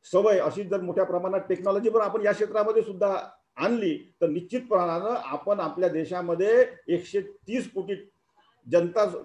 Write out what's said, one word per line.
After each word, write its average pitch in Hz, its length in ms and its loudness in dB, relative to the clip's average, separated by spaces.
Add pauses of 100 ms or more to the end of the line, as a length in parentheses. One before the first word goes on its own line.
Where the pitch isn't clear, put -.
(120)
सवय, 202 260 6
अशीच 180 280 -2
जर 190 140 -2
मोठ्या 180 240 0
प्रमाणात 180 360 -2
टेक्नॉलॉजी 196 500 0
पण 220 100 -4
आपण 214 220 -2
या 208 100 4
क्षेत्रामध्ये 214 500 0
सुद्धा 196 340 -2 (400)
आणली, 190 640 -2
तर 170 60 4
निश्चितपणानं 180 880 -2 (100)
आपण 196 360 -4
आपल्या 170 280 -2
देशामध्ये 180 800 2 (220)
एकशे 170 320 -2
तीस 208 520 -8
कोटी 190 380 -8 (640)
जनता 175 520 2